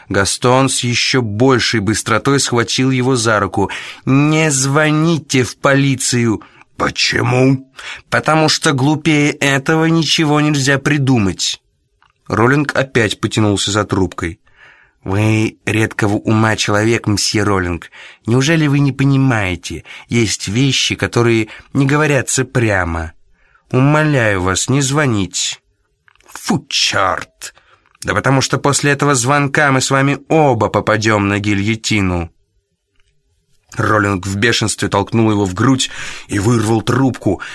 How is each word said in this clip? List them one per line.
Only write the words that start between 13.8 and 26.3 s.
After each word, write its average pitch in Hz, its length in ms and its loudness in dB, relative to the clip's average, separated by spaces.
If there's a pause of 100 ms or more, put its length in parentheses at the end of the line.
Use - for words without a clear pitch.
трубкой. 90 560 -4 (640)
"Вы 110 600 0
редкого 107 500 -2
ума 110 420 2
человек, 110 500 0
мсье 104 380 0
Роллинг. 90 460 -2 (360)
Неужели 143 400 2
вы 143 140 2
не 139 120 0
понимаете, 123 920 0 (240)
есть 117 400 -2
вещи, 123 480 0
которые 113 520 0 (240)
не 139 140 2
говорятся 143 580 0
прямо? 90 680 -2 (580)
Умоляю 135 720 2
вас, 92 260 -2
не 135 120 2
звонить". 131 840 -2 (640)
"Фу, - 400 -4